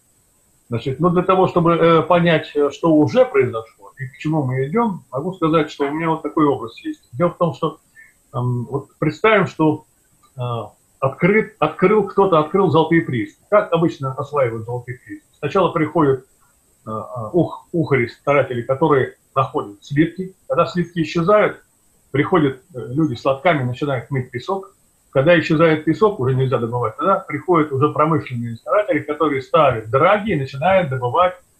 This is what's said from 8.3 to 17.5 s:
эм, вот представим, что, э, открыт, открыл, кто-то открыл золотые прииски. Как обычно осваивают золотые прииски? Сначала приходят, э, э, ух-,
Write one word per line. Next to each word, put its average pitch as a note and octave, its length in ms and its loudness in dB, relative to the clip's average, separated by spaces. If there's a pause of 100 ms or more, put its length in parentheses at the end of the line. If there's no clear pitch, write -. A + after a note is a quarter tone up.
эм, B2 320 -2
вот B2+ 220 -8 (100)
представим, F#3+ 480 2
что, - 400 -2 (500)
э, B2+ 60 -12 (580)
открыт, G3+ 600 0
открыл, G3 480 2
кто-то F#3+ 320 2
открыл F3 320 0
золотые D#3+ 320 2
прииски. A2+ 360 -6 (100)
Как G#3 220 2
обычно D3+ 420 -2
осваивают B2+ 520 -4
золотые A#2+ 320 -10
прииски? - 300 -18 (120)
Сначала E3 320 0
приходят, D3+ 540 0 (600)
э, A2+ 40 -12
э, A2 440 -10
ух-, - 400 -2